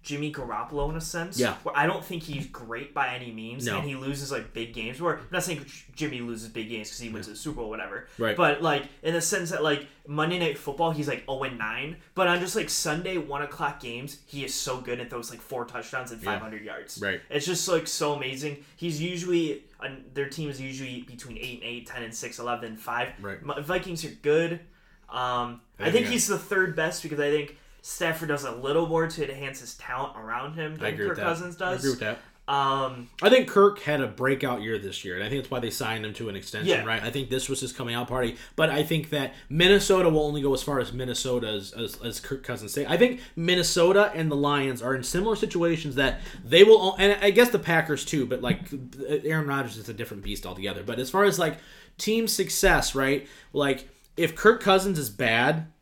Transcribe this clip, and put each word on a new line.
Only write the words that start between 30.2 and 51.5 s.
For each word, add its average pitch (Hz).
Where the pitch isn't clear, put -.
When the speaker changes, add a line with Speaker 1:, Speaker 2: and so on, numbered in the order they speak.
Speaker 1:
him 160
Speaker 2:
I -
Speaker 1:
than 107
Speaker 2:
agree 101
with 82
Speaker 1:
Kirk -
Speaker 2:
that. -
Speaker 1:
Cousins 170
Speaker 2:
I 180
Speaker 1:
does. 131
Speaker 2:
agree 135
with 120
that. 113
Speaker 1:
Um, 135
Speaker 2:
I 202
think 254
Kirk 202
had 151
a 127
breakout 127
year 110
this 95
year, 90
and 98
I 110
think 139
that's -
why 123
they 113
signed 110
him 107
to 113
an 98
extension, 107
Speaker 1:
Yeah. 131
Speaker 2:
right? 113
I 117
think 135
this 127
was 135
his 131
coming 117
out 120
party, 120
but 160
I 135
think 160
that 139
Minnesota 185
will 156
only 147
go 139
as 127
far 139
as 123
Minnesota's, 120
as, 113
as 117
Kirk 135
Cousins 107
say. 143
I 151
think 247
Minnesota 180
and 160
the 143
Lions 139
are 127
in 127
similar 202
situations 170
that 131
they 160
will, 208
and 202
I 208
guess 240
the 202
Packers 160
too, 139
but, 117
like, 120
Aaron 156
Rodgers 135
is 107
a 110
different 107
beast 98
altogether. 95
But 113
as 127
far 196
as, 175
like, 160